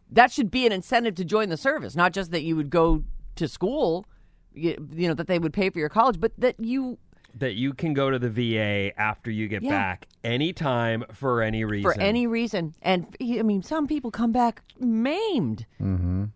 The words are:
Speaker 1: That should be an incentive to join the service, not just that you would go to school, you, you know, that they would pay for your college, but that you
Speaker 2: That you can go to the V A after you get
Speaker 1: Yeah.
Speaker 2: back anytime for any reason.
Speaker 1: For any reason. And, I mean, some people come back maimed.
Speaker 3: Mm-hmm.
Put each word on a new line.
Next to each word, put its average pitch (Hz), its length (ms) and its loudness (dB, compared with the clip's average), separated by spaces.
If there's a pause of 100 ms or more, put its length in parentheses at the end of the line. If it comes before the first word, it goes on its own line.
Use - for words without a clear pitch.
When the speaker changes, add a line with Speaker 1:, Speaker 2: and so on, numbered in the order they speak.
(120)
Speaker 1:
That 240 200 6
should 233 200 -2
be 240 140 0
an 226 60 8
incentive 220 440 0
to 180 100 -4
join 208 240 2
the 160 80 -2
service, 208 380 -2
not 175 180 4
just 180 180 -4
that 165 120 -2
you 165 120 0
would 147 140 -2
go 165 340 4 (340)
to 160 100 0
school, 196 580 0 (480)
you, 160 220 -2 (180)
you 170 140 0
know, 160 80 2
that 160 120 -6
they 180 120 2
would 160 140 -2
pay 190 180 0
for 175 80 -8
your 151 100 0
college, 220 300 2
but 220 180 0
that 240 220 0
you 247 400 -6 (340)
Speaker 2:
That 117 220 -4
you 131 180 -2
can 156 220 -2
go 139 160 2
to 131 80 0
the 120 100 0
V 113 300 0
A 101 360 0
after 107 360 -2
you 107 160 -2
get 101 160 -4
Speaker 1:
Yeah. 262 80 -2
Speaker 2:
back 98 340 -2 (180)
anytime 120 880 0
for 123 300 0
any 110 240 0
reason. 104 260 0
Speaker 1:
For - 80 -2
any 233 280 2
reason. 220 560 -2
And, 180 360 0
I 240 220 -2
mean, 208 220 2
some 302 240 -2
people 262 240 -4
come 233 200 0
back 240 300 0 (180)
maimed. 240 840 0 (160)
Speaker 3:
Mm-hmm. 92 440 0 (100)